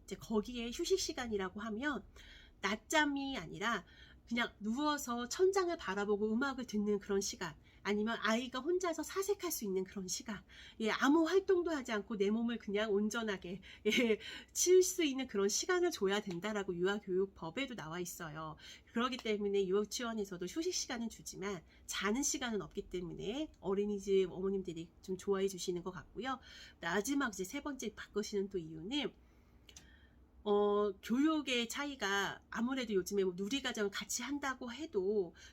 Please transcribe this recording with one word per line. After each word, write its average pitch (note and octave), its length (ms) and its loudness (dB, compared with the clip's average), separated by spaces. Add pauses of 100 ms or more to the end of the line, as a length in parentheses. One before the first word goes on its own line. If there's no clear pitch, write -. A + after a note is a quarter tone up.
이제 F#3+ 100 -10
거기에 A#3 580 -2
휴식 F4+ 260 2
시간이라고 G#3+ 600 -4
하면 A3+ 440 -2 (580)
낮잠이 C#4 760 0
아니라 F#3+ 460 -2 (440)
그냥 A#3 320 0
누워서 B3 720 0
천장을 F#4 480 4
바라보고 G3+ 560 0
음악을 C4 320 0
듣는 G#3 340 2
그런 G3+ 220 2
시간, F3 340 -6 (280)
아니면 G#3 380 0
아이가 A#3+ 380 0
혼자서 E4+ 420 0
사색할 G4 480 -2
수 - 140 -4
있는 F#3+ 220 0
그런 F#3 240 -8
시간, - 340 -6 (380)
예, G#3+ 100 2
아무 C#4+ 340 6
활동도 F4 460 4
하지 B3+ 220 -2
않고 G#3 240 -2
내 G3 120 4
몸을 A#3 280 2
그냥 G#3+ 340 0
온전하게, G3+ 680 0 (240)
예, A3 340 4 (320)
칠 F#4 320 8
수 F4+ 200 0
있는 C4 240 0
그런 G3 200 2
시간을 F4 440 2
줘야 G3+ 280 2
된다라고 G3 560 -4
유아교육법에도 G3 1000 -2
나와 D#3+ 260 -8
있어요. D#3+ 560 -8 (340)
그렇기 B3 260 0
때문에 G3+ 500 2
유치원에서도 G3+ 800 -2
휴식 E4 280 -2
시간은 A#3 360 -4
주지만 F#3 520 -6 (240)
자는 G#3+ 380 0
시간은 A#3+ 380 -2
없기 E3 280 -8
때문에 F3+ 580 -4 (140)
어린이집 G3 720 2
어머님들이 F#3 580 -4 (120)
좀 F#3 160 -4
좋아해 G3 300 2
주시는 F3+ 360 -4
것 F#3 80 -6
같고요. A#3+ 480 -6 (420)
마지막 G#3 520 0
이제 F#3 120 -6
세 C#4+ 160 -6
번째 C4+ 340 -6
바꾸시는 G3+ 540 -2
또 G3 80 -6
이유는, F3 520 -4 (1400)
어, G#3 440 4 (100)
교육의 C4 640 0
차이가 G3+ 720 -2 (100)
아무래도 A#3 440 -2
요즘에 F#3+ 320 2
뭐 F#3 100 2
누리과정을 G#3+ 560 0
같이 - 320 -4
한다고 C4 480 -4
해도 G#3 640 0 (200)